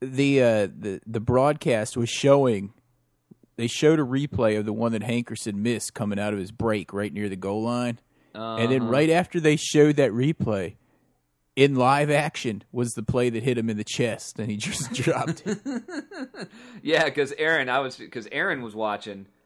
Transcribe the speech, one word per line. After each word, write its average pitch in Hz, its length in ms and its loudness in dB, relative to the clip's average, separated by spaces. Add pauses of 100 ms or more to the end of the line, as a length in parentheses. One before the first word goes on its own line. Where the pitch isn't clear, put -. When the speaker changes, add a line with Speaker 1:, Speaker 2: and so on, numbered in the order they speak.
Speaker 1:
the, 135 420 4
uh, 107 260 4 (100)
the, 98 280 -8
the 110 140 -6
broadcast 123 760 2
was 117 140 -2
showing, 127 640 2 (840)
they 117 100 -2
showed 156 320 4
a 147 60 0
replay 123 520 0
of 107 100 -2
the 107 60 -2
one 113 200 -2
that 110 100 -2
Hankerson 117 520 -4
missed 107 380 -2
coming 104 280 -4
out 104 120 -2
of 104 60 -2
his 95 140 -8
break 110 400 -2
right 101 200 -4
near 104 160 -4
the 95 60 -6
goal 98 300 -4
line. 120 340 -4 (340)
And 113 380 -4
then 131 120 2
Speaker 2:
Uh-huh. 113 100 -2
Speaker 1:
right 151 180 4
after 175 300 0
they 156 160 4
showed 151 400 4
that 135 160 4
replay, 110 640 -2 (800)
in 139 180 6
live 135 340 4
action 143 640 -2
was 120 220 -2
the 113 100 -8
play 123 280 2
that 110 120 -2
hit 123 160 0
him 113 100 0
in 110 80 -2
the 104 60 -4
chest, - 560 -4
and 107 100 -4
he 104 80 -4
<laughs> - 0 -
just 123 360 -6
dropped 156 520 -2
it. 214 160 -4
Speaker 2:
<laughs> 277 880 -10 (360)
Yeah, 160 260 2
'cause 139 260 -2
Aaron, 156 320 0
I 127 120 2
was, 131 200 -6 (120)
'cause 110 180 -10
Aaron 156 320 -4
was 107 140 -12
watching 104 500 -6 (180)